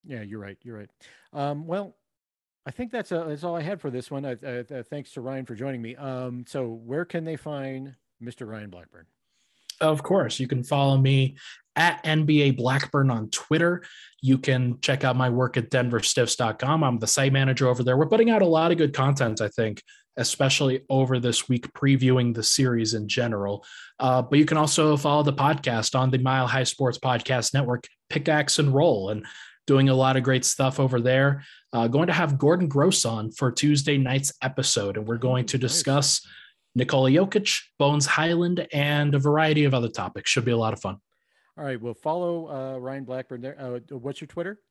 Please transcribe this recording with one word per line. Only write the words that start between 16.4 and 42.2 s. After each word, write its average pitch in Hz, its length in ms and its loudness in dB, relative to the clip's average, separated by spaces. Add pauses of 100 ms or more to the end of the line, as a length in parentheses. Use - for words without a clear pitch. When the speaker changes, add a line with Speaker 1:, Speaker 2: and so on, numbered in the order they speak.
Speaker 2:
com. 151 240 0
I'm 123 160 2
the 107 100 -2
site 139 260 2
manager 135 340 2
over 123 160 2
there. 127 140 2
We're 151 100 2
putting 226 220 4
out 220 120 4
a 185 60 4
lot 165 240 4
of 170 60 2
good 151 160 2
content, 131 480 0
I 104 80 -2
think, 110 340 -4 (320)
especially 135 720 0
over 131 300 2
this 120 300 -2
week, 123 240 -2
previewing 127 600 2
the 113 80 -4
series 117 520 0
in 107 160 -4
general. 104 560 -4 (340)
Uh, 127 220 2
but 143 180 4
you 151 60 8
can 160 100 0
also 151 400 4
follow 147 280 2
the 143 100 2
podcast 139 600 0
on 131 160 2
the 131 100 2
Mile 131 280 2
High 127 160 0
Sports 123 340 -2
Podcast 123 560 -2
Network, 123 320 0 (240)
Pickaxe 151 500 0
and 139 140 4
Roll, 131 360 2
and 107 160 -6 (420)
doing 135 220 6
a 131 40 4
lot 131 220 4
of 127 80 0
great 131 220 0
stuff 131 340 0
over 127 220 2
there. 139 420 2 (300)
Uh, 117 160 2
going 151 180 2
to 175 60 0
have 151 240 0
Gordon 170 320 2
Gross 143 340 2
on 110 280 -4
for 127 200 0
Tuesday 147 460 2
night's 135 340 0 (100)
episode, 107 540 -2
and 107 100 -4
we're 117 120 -4
going 127 300 0
to 139 100 -4
Speaker 1:
Nice. 120 40 0 (120)
Speaker 2:
discuss - 520 0 (500)
Nikola 131 340 4
Jokic, 196 520 2 (180)
Bones 143 260 4
Hyland, 170 680 0
and 147 420 2
a 139 40 2
variety 151 440 2
of 135 100 2
other 120 160 0
topics. 95 400 -8
Should 117 160 0
be 123 60 0
a 117 60 2
lot 110 160 0
of 107 80 -10
fun. 98 160 -6 (600)
Speaker 1:
All 156 60 -12
right. 131 180 -8
Well, 117 120 -8
follow, 170 560 -6